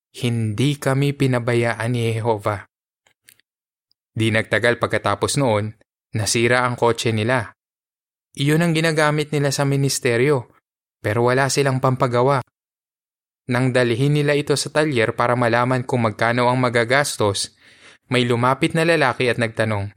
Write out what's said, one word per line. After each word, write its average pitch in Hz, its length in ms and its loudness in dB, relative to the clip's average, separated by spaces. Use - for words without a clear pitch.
Hindi 120 640 -2
kami 139 320 0
pinabayaan 120 800 -2
ni 113 240 -2
Jehovah. 107 480 -4
Di 113 160 0
nagtagal 110 480 0
pagkatapos 104 560 -2
noon, 107 400 0
nasira 117 480 2
ang 123 160 -2
kotse 117 320 0
nila. 113 400 -2
Iyon 156 240 2
ang 170 80 0
ginagamit 156 640 0
nila 139 160 0
sa 143 160 -2
ministeryo, 135 800 0
pero 110 280 0
wala 131 200 2
silang 135 320 0
pampagawa. 127 600 0
Nang 123 240 0
dalhin 127 420 2
nila 147 220 2
ito 147 160 0
sa 139 160 -2
talyer 135 480 0
para 120 160 2
malaman 123 500 0
kung 120 220 -2
magkano 117 420 0
ang 127 140 2
magagastos, 117 960 0
may 123 100 2
lumapit 127 540 0
na 160 80 2
lalaki 147 420 2
at 120 140 0
nagtanong, 110 560 -2